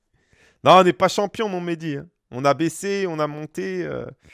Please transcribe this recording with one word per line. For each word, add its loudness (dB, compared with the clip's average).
Non, 10
on 8
n'est 4
pas 2
champion, -4
mon -6
Mehdi, -6
hein. -12
On -4
a 4
baissé, -4
on -8
a -2
monté, -8
euh... -8